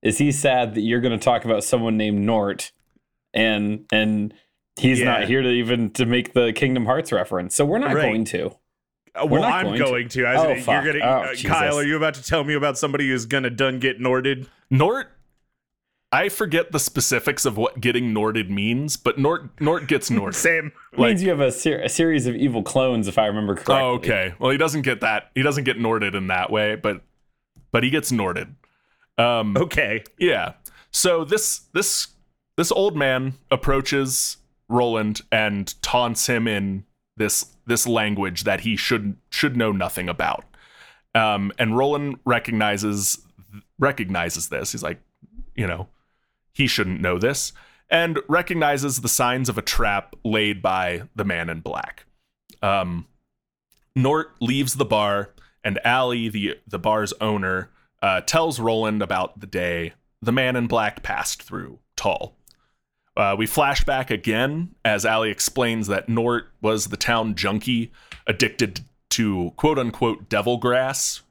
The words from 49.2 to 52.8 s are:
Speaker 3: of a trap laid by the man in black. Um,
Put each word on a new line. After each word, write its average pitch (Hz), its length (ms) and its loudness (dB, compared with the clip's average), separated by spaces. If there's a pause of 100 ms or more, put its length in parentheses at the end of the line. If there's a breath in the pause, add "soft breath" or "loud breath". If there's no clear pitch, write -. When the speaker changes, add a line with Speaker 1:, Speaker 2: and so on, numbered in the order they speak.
Speaker 3:
of 113 100 -4
a 107 40 -4
trap - 540 0 (100)
laid 107 360 0
by 92 420 0 (120)
the 104 80 -4
man 85 260 -2
in 82 120 -8
black. - 440 -10 (560)
Um, 90 460 -2 (880)